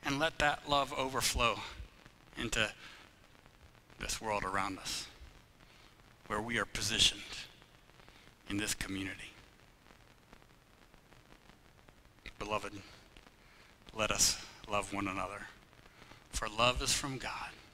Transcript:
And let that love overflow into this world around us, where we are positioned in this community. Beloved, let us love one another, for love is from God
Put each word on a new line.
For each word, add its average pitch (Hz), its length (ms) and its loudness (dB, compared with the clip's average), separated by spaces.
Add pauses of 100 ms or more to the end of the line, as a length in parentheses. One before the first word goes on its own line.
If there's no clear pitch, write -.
And 139 140 2
let 160 220 2
that 147 280 2
love 139 240 4
overflow 123 680 2 (760)
into 113 340 2 (1300)
this - 220 -4
world 104 240 0
around 95 340 -2
us, - 280 -6 (1200)
where 104 140 0
we 117 180 0
are 101 80 2
positioned 104 560 4 (1300)
in 101 80 0
this 104 160 0
community. 95 580 -6 (3000)
Beloved, 101 360 -2 (1200)
let 107 160 2
us - 340 4 (240)
love 101 240 0
one 98 160 0
another, 98 380 -4 (840)
for - 180 -2
love 120 320 6
is 131 120 2
from 135 260 0
God - 320 -6 (240)